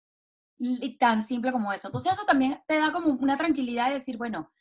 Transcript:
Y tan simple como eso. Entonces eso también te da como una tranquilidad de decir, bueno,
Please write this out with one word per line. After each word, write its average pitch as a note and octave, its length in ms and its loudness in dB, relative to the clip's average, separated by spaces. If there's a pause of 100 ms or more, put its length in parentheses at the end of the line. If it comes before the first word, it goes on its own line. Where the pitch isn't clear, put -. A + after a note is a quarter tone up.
(580)
Y B3+ 400 -4
tan A3+ 260 4
simple B3 260 -2
como G#3+ 220 -2
eso. F#3+ 160 -8
Entonces C4 240 -2
eso G#4 140 -4
también C#4 400 2
te D#4 120 2
da D#4 140 2
como E4+ 160 0
una C#4 300 2
tranquilidad C4 480 0
de C#4 80 0
decir, C4 240 -6
bueno, G#3 420 -6